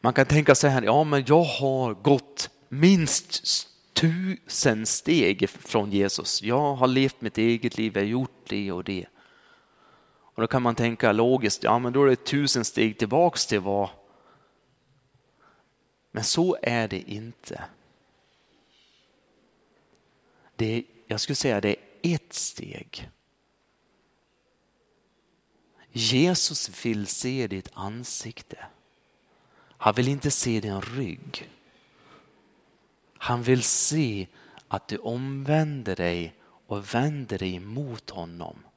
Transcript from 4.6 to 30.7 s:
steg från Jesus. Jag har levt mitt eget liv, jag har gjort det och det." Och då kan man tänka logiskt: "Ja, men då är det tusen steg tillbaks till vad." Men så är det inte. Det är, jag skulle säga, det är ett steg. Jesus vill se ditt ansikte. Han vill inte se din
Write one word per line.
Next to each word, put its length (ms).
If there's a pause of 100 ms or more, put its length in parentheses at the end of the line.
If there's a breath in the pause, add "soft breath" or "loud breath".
steg 640
från 400
Jesus. 520
Jag 320
har 120
levt 340
mitt 180
eget 400
liv, 180
jag 60
har 60
gjort 400
det 240
och 120
det." 220 (1000 soft breath)
Och 340
då 60
kan 160
man 120
tänka 380
logiskt: 500
"Ja, 160
men 140
då 120
är 40
det 160
tusen 400
steg 340
tillbaks 480
till 140
vad." 280 (2250 soft breath)
Men 140
så 380
är 260
det 220
inte. 540 (3000 soft breath)
Det 100
är, 160 (240)
jag 140
skulle 160
säga, 240
det 160 (260)
är 120
ett 180
steg. 800 (2750 soft breath)
Jesus 920
vill 220
se 400
ditt 260
ansikte. 960 (1080 soft breath)
Han 180
vill 140
inte 220
se 300
din 200